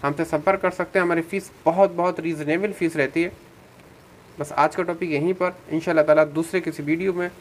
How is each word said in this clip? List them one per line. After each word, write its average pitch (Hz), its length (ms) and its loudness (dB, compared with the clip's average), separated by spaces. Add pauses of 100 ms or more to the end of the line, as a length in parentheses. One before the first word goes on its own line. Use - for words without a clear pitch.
हमसे 147 220 -2
संपर्क 175 360 0
कर 180 100 2
सकते 180 280 -2
हैं। 180 60 2
हमारी 170 180 0
फ़ीस 190 280 -8 (140)
बहुत, 196 260 4
बहुत 175 300 0
रीज़नेबल 165 520 -2
फ़ीस 160 240 -2
रहती 143 260 0
है। 180 80 -4 (1040)
बस 147 160 -8
आज 156 220 2
का 185 80 -2
topic 170 280 -4
यहीं 156 220 2
पर, 180 200 -2 (180)
इंशाल्लाह 160 340 2
ताला 151 200 6
दूसरे 165 360 -2
किसी 151 220 -8
video 170 300 0
में 175 160 -4 (120)